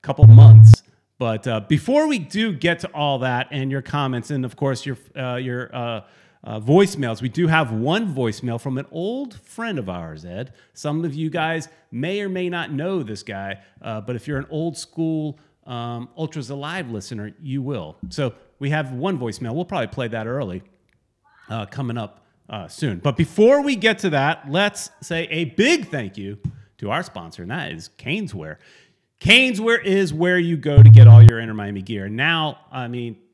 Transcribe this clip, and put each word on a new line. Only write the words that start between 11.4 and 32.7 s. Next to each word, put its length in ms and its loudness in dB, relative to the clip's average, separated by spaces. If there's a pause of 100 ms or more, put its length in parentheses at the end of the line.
may 300 -8
or 80 -10
may 200 -8
not 240 -10
know 300 -8
this 180 -14
guy, 380 -14 (240)
uh, 180 -12
but 140 -12
if 120 -14
you're 120 -8
an 100 -12
old 260 -8
school, 600 -8 (300)
um, 500 -12
Ultras 320 -12
Alive 400 -12
listener, 500 -12
you 220 -10
will. 360 -10 (120)
So 240 -8 (240)
we 140 -6
have 200 -6
one 280 -8
voicemail. 340 -10
We'll 120 -8
probably 240 -8
play 180 -10
that 180 -10
early, 380 -10 (840)
uh, 200 -12
coming 320 -10
up, 260 -16 (240)
uh, 180 -14
soon. 300 -8
But 180 -4
before 460 2
we 140 -4
get 240 -2
to 100 -4
that, 400 -4
let's 400 -6 (120)
say 280 -10
a 160 -6
big 440 -2
thank 280 -10
you 220 -14 (400)
to 100 -10
our 140 -6
sponsor, 400 -18
and 80 -14
that 200 -12
is 280 -18
Caneswear. 580 -12 (640)
Caneswear 640 0
is 300 -2
where 260 -2
you 180 -4
go 240 4
to 80 12
get 180 12
all 140 12
your 180 10
Inter 140 -10
Miami 280 -10
gear. 280 -10
Now, 500 -6 (120)